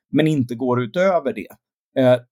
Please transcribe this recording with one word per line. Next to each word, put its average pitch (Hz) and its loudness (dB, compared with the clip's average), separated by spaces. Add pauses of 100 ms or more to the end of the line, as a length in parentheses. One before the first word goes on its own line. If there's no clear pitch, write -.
(120)
men 156 2
inte 131 -2
går 123 -2
utöver 165 -2
det. 104 -12 (480)
Eh, 127 4 (140)